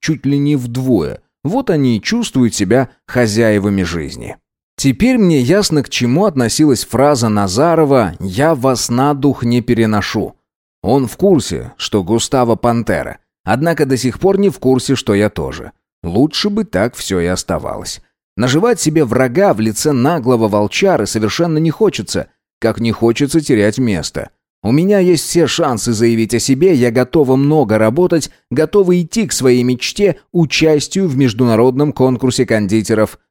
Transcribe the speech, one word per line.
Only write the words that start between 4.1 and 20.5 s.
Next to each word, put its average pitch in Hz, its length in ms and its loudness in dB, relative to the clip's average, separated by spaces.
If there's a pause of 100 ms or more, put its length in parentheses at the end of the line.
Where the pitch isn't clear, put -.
Теперь 226 420 2
мне 170 220 4
ясно, 156 420 0
к - 60 -8
чему 127 360 0
относилась 135 600 0
фраза 127 440 2
Назарова 123 880 2
«Я 113 360 0
вас 127 360 -2
на 135 240 0
дух 135 300 -2
не 120 160 0
переношу». 110 720 -2 (480)
Он 123 240 0
в - 100 -10
курсе, 107 600 0
что - 260 -2
Густаво 113 540 0
пантера, 113 600 -4 (260)
однако 165 420 0
до 131 100 0
сих 120 220 -4
пор 190 200 2
не 202 120 2
в - 80 -6
курсе, 131 380 0
что - 180 -2
я 104 160 2
тоже. - 420 -10 (300)
Лучше 127 480 0
бы 208 140 -2
так 110 320 -4
всё 92 240 -4
и 85 60 0
оставалось. - 760 -6 (340)
Наживать 147 440 0
себе 156 240 0
врага 131 500 0
в 101 60 -4
лице 110 320 -2
наглого 120 560 0
волчары 104 580 0